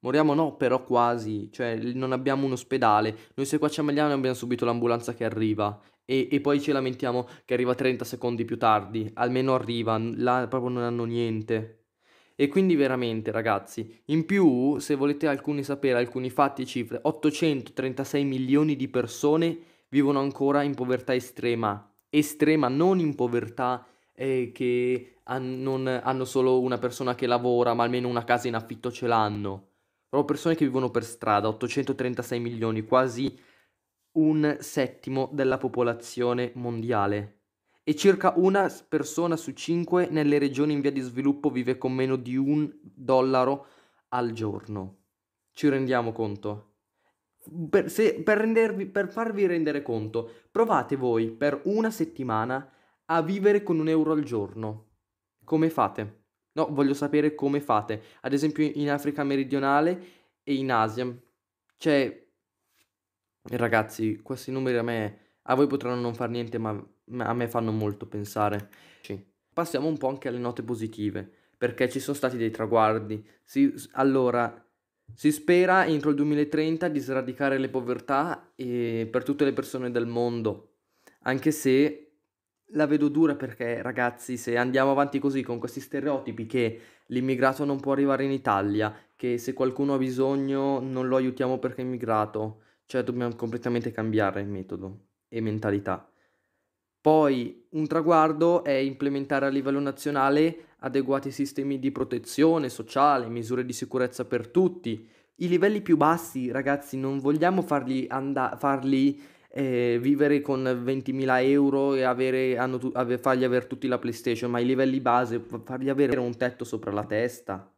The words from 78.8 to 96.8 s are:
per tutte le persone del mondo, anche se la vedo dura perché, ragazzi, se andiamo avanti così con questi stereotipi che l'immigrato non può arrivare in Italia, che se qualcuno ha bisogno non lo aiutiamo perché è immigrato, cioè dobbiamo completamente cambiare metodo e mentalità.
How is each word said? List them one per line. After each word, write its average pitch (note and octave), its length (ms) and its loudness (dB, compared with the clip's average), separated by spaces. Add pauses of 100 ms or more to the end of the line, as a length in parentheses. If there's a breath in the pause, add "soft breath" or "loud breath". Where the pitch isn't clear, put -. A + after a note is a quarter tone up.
per A#2+ 120 -2
tutte C#3+ 220 0
le C3+ 100 2
persone B2+ 360 -6
del A#2+ 160 0
mondo, A#2 680 -2 (480 soft breath)
anche C3+ 280 0
se D3 520 2 (720)
la D3+ 140 2
vedo D3 220 2
dura D3 260 4
perché, A#2+ 460 -6
ragazzi, B2 560 -4
se A#2 220 -2
andiamo C3 320 4
avanti C#3 280 2
così C3+ 240 0
con A#2+ 160 -6
questi A#2+ 220 -8
stereotipi C3 640 -6
che A2+ 360 -2 (260 loud breath)
l'immigrato C3 580 0
non C#3 160 -2
può C#3 120 -2
arrivare C#3 320 2
in C3+ 60 0
Italia, G#2+ 640 0 (220 loud breath)
che B2 220 -2
se B2 160 -6
qualcuno C3 400 0
ha C3+ 40 0
bisogno C3+ 800 0
non B2+ 280 -4
lo C3 80 2
aiutiamo B2+ 420 0
perché B2+ 220 -6
è B2+ 60 -4
immigrato, A2 720 -2 (240 soft breath)
cioè B2+ 180 -2
dobbiamo A#2+ 320 -2
completamente A#2+ 560 -4
cambiare G#2+ 540 0
metodo F#2+ 640 -10 (220)
e A2+ 120 -6
mentalità. G#2 680 -4 (920)